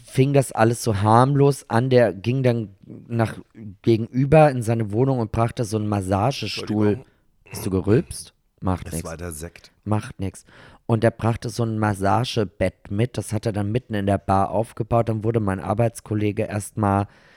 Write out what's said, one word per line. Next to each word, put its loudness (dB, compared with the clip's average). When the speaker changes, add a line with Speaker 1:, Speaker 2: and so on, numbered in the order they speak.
Speaker 1:
fing 2
das 2
alles 2
so -2
harmlos 4
an. 0
Der 6
ging -2
dann 0
nach -2
gegenüber 4
in -4
seine -2
Wohnung 0
und -4
brachte -2
so -2
einen -2
Massagestuhl. 0
Speaker 2:
Entschuldigung. -2
Speaker 1:
Hast -10
du -4
gerülpst? 0
Macht -4
Speaker 2:
Es -8
Speaker 1:
nix. -6
Speaker 2:
war -10
der -10
Sekt. -16
Speaker 1:
Macht -4
nix. -10
Und 0
er 2
brachte -4
so -6
ein -4
Massagebett -2
mit. -2
Das -8
hat -4
er -2
dann -4
mitten -4
in -2
der 2
Bar 0
aufgebaut. -2
Dann -4
wurde 0
mein -2
Arbeitskollege -2
erstmal -2